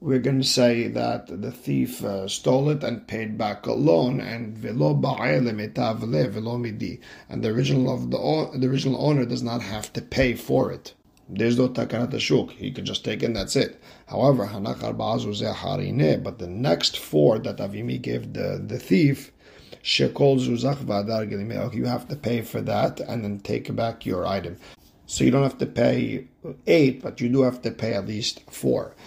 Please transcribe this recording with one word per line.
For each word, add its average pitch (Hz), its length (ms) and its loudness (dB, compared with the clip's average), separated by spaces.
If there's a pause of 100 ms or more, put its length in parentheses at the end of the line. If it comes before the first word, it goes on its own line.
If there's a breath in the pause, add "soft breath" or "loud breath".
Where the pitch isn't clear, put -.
we're 135 180 2
gonna 135 240 2
say 120 460 4
that 117 520 -4
the 113 80 -6
thief, 131 540 -2
uh, 98 240 -4
stole 135 420 2
it 151 140 0
and 117 240 -6
paid 110 300 -6
back 107 280 -4
a 120 60 0
loan, 139 480 4
and 117 380 -6
velo 120 360 2
ba'e 135 460 2
lemetav 110 640 -2
le 117 260 2
velo 110 300 -6
midi, 107 420 -6 (300 loud breath)
and 113 120 -6
the 113 60 0
original 127 440 2
of 123 200 -4
the 127 60 2
o-, 151 380 0
the 131 120 2
original 135 360 0
owner 143 220 4
does 123 160 -4
not 120 200 -4
have 107 320 -8
to 131 80 -6
pay 123 340 2
for 127 380 0
it. - 200 -14 (360)
There's 117 280 2
no 127 120 4
takanat 117 420 -2
hashuk. 113 400 0
He 101 200 -8
could 98 140 -8
just - 200 -6
take 107 180 -4
it - 40 2
and 117 100 -2
that's 95 180 -2
it. - 260 0 (260 loud breath)
However, 117 400 2
hanach 107 320 -6
arba'a 113 420 -2
zuzeh 107 340 -4
harine, 98 680 0
but - 160 -8
the 87 100 -10
next 127 500 0
four 139 420 4
that 101 180 -6
Avimi 107 420 -4
gave 117 340 -6
the, 98 300 -4
the 104 140 -6
thief, 156 540 4 (520 loud breath)
shekol 135 560 4
zuzach 127 360 0
v'adar 110 520 -2
gelimeo, 104 460 -4
you 120 120 -2
have 123 240 -2
to - 60 -8
pay 113 260 0
for 113 200 -6
that 107 380 0
and - 240 -4
then 101 160 -4
take - 360 -4
back 113 300 -4
your 90 220 -2
item. 92 300 -4 (500 loud breath)
So - 160 0
you 131 80 8
don't 139 120 4
have 135 140 0
to - 80 -2
pay 120 640 0 (400)
eight, 147 340 6
but 104 180 -8
you 120 80 0
do 131 140 4
have 127 220 2
to 113 80 -2
pay 113 220 -4
at 101 140 -4
least 110 420 -6
four. - 460 -2 (120)